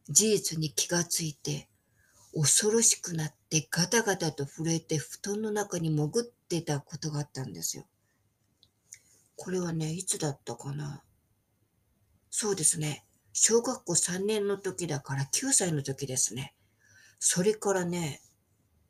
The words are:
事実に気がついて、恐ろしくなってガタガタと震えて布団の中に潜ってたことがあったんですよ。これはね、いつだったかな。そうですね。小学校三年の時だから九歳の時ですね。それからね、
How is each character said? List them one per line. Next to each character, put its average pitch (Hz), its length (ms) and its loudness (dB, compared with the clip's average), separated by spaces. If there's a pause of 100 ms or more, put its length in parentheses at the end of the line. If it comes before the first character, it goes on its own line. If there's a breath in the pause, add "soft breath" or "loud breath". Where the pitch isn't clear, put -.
事 202 220 6
実 165 280 0
に 156 120 -2
気 - 180 -2
が 175 160 0
つ - 160 -2
い 156 140 -4
て、 147 340 -6 (680 soft breath)
恐 185 380 4
ろ 226 80 6
し - 140 6
く - 180 -6
な 156 140 -2
っ - 80 -10 (160)
て 156 200 0
ガ 170 180 0
タ 233 140 4
ガ 202 140 2
タ 165 160 -2
と 139 140 -4
震 165 300 -2
え 160 40 -2
て - 160 -2
布 - 240 -6
団 208 220 -4
の 214 80 -2
中 202 280 -2
に 165 120 0
潜 151 320 2
っ - 20 -10
て - 380 -4
た 147 180 -2
こ - 160 -12
と 156 140 -8
が 147 100 -4
あ - 40 -2
っ - 60 -14
た 131 140 -8
ん - 80 -10
で 82 100 -10
す - 140 -6
よ。 - 80 -14 (1500 loud breath)
こ - 140 -10
れ 185 100 0
は 170 140 -2
ね、 160 180 -2
い 185 100 -6
つ - 160 -2
だ 151 120 -2
っ 135 120 -8
た 123 140 -8
か 139 160 -10
な。 147 300 -10 (1300)
そ 214 200 -2
う 190 60 0
で 165 80 0
す 160 160 2
ね。 151 240 -6 (300)
小 233 260 4
学 247 240 -2
校 175 100 0
三 185 320 0
年 208 220 0
の 202 80 0
時 185 300 -6
だ 143 140 -4
か 139 140 -8
ら 135 120 -2
九 - 260 -2
歳 185 200 4
の 143 100 0
時 135 240 -6
で 131 100 -6
す - 180 0
ね。 135 200 -8 (720 soft breath)
そ - 160 2
れ 208 120 4
か 202 180 0
ら 185 140 0
ね、 170 340 -4 (680)